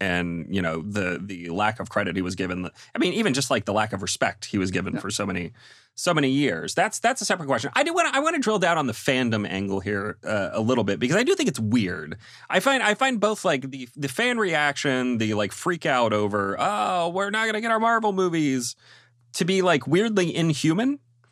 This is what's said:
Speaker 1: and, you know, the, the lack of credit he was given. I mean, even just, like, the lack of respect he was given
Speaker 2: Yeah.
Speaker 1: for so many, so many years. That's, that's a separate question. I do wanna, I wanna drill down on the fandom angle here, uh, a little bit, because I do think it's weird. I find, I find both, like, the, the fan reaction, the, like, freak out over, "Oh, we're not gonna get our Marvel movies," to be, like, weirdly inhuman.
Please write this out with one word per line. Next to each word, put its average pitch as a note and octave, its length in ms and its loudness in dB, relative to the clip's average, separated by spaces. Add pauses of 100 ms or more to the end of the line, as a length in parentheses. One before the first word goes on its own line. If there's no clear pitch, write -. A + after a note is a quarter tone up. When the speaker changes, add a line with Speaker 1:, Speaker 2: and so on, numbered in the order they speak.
Speaker 1:
and, F2 540 -2
you G2 60 0
know, E2 220 -2
the, F#2+ 400 -4
the F2+ 280 -12
lack G#2 300 -2
of F#2+ 80 -8
credit F#2 280 -2
he F#2+ 60 -2
was F2+ 120 -4
given. F#2 360 -4 (240)
I - 40 -4
mean, G#3 160 0
even G#3 200 0
just, C3 160 -2
like, A#2+ 140 0
the G#2 80 -2
lack G#2+ 200 0
of F#2+ 100 -6
respect - 420 -4
he - 140 -4
was F#2 120 0
given F2+ 240 -4
Speaker 2:
Yeah. G2+ 60 -4
Speaker 1:
for F#2+ 100 -8
so G#2 160 -4
many, F2+ 260 -6 (420)
so - 180 -2
many D3 180 2
years. B2 440 0
That's, G3+ 260 0
that's B3 220 0
a - 20 -4
separate F3+ 220 -2
question. B2+ 280 -2
I C4 80 4
do E4 100 0
wanna, E4 200 2
I C4+ 80 2
wanna D#4+ 180 0
drill A3 200 2
down E3+ 200 4
on D3 80 0
the A2+ 60 -2
fandom A#2 560 0
angle F#2+ 320 -2
here, G2+ 440 -4
uh, G2 280 -2
a A2 80 -2
little A#2 240 2
bit, G2 160 -2
because B2+ 160 2
I A3 60 4
do C4+ 120 2
think C#4 140 0
it's C#3+ 120 -4
weird. F#2+ 580 -2 (320)
I F#3 100 4
find, C4+ 220 2
I G#3 120 4
find C4 240 0
both, G#3 260 0
like, C3+ 260 0
the, B2+ 260 -12
the C#3 120 -4
fan A#3+ 300 0
reaction, C#3+ 800 2
the, G#2+ 160 2
like, G#2 180 0
freak E3+ 340 -4
out B2 260 4
over, G2+ 460 0
"Oh, F#3 520 0
we're G3 200 -2
not A3 160 0
gonna G#3+ 140 -2
get A3+ 100 -4
our A3+ 100 2
Marvel A3+ 320 2
movies," D#3+ 640 0 (580)
to - 100 0
be, F#3 180 2
like, E3+ 240 4
weirdly F#3 480 2
inhuman. E3+ 640 2 (340)